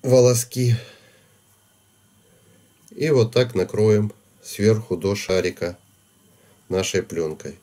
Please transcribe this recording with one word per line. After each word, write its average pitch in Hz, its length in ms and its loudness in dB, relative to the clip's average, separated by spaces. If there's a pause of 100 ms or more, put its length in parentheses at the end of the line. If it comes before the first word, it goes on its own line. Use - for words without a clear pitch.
волоски. 123 720 2 (2250)
И 156 200 -4
вот 117 220 2
так 120 220 0
накроем 104 580 2 (300)
сверху 107 540 0
до 98 180 -2
шарика 90 640 -4 (920)
нашей 92 340 -2
плёнкой. 78 600 -8